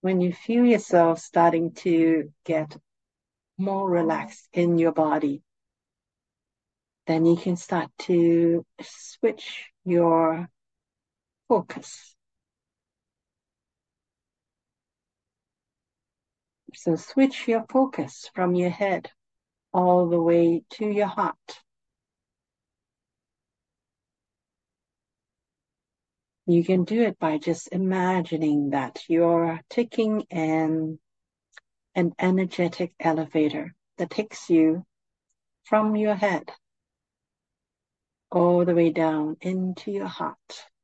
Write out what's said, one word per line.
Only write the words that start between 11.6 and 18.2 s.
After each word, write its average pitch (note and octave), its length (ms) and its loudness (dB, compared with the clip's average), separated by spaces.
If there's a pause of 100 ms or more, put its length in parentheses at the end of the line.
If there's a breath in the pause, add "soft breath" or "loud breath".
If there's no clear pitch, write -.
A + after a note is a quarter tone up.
So - 220 -2
switch - 520 -2
your A3+ 220 0
focus - 640 -2